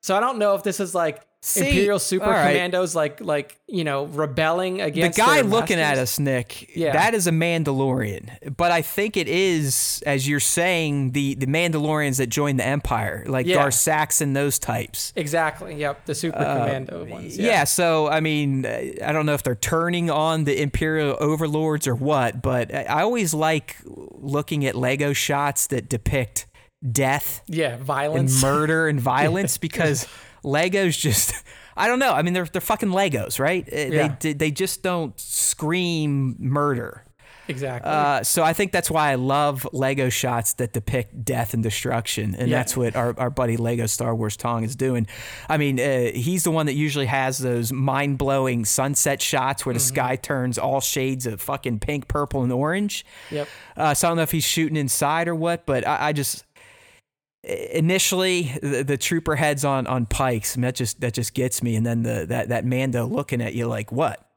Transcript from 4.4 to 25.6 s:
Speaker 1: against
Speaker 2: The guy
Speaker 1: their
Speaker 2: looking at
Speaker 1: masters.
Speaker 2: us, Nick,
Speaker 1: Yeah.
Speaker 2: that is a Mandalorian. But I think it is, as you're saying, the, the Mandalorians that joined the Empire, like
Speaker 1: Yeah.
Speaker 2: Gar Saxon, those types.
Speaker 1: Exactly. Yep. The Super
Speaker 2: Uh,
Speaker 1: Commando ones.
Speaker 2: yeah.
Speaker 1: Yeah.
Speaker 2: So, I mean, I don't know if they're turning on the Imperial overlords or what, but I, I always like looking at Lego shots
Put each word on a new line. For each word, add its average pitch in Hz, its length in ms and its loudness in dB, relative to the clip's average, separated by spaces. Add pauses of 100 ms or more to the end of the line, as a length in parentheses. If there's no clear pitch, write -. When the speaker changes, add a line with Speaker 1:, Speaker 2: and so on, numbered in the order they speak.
Speaker 1:
against 170 380 0
Speaker 2:
The 214 80 4
guy 285 160 8
Speaker 1:
their - 40 4
Speaker 2:
looking 202 340 2
at 147 180 4
Speaker 1:
masters. 131 60 2
Speaker 2:
us, - 160 -2
Nick, 131 560 -2
Speaker 1:
Yeah. 160 180 0
Speaker 2:
that 208 220 4
is 185 100 2
a 170 60 2
Mandalorian. 135 1200 0
But 175 160 2
I 170 120 2
think 208 340 -2
it 165 100 0
is, 165 800 0
as 139 220 0
you're 147 120 2
saying, 156 760 0
the, 139 200 0
the 131 140 -2
Mandalorians 151 680 2
that 131 100 0
joined 143 320 0
the 104 80 0
Empire, 113 600 -2
like 131 200 0
Speaker 1:
Yeah. 180 80 2
Speaker 2:
Gar 143 160 4
Saxon, 151 600 0
those 143 260 0
types. - 560 -6
Speaker 1:
Exactly. 160 600 -2
Yep. 143 280 -6
The 160 80 -4
Super 160 240 -4
Speaker 2:
Uh, 143 280 0
Speaker 1:
Commando 135 400 -4
ones. - 340 -12
Speaker 2:
yeah. 202 80 0
Speaker 1:
Yeah. 190 160 4
Speaker 2:
So, 160 440 2
I 156 120 2
mean, 147 480 0
I 127 440 -6
don't 151 140 0
know 147 80 2
if 143 80 -2
they're 127 140 0
turning 170 560 0
on 156 320 2
the 143 180 2
Imperial 156 580 0
overlords 156 680 0
or 123 80 2
what, 127 480 0
but 120 280 0
I, 135 120 -4
I 151 180 0
always 208 320 0
like 156 500 0
looking - 840 -4
at - 80 0
Lego 139 360 2
shots 143 560 0